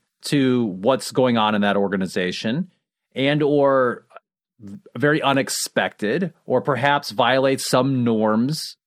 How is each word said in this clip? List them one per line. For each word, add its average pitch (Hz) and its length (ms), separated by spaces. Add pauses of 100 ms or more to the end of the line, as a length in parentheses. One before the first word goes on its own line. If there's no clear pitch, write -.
(240)
to 127 420
what's 101 460
going 127 260
on 107 160
in 104 80
that 101 160
organization, 98 920 (420)
and 143 300
or 139 640 (920)
very 147 240
unexpected, 135 1120 (120)
or 123 160
perhaps 143 500
violates 131 580
some 131 340
norms 113 840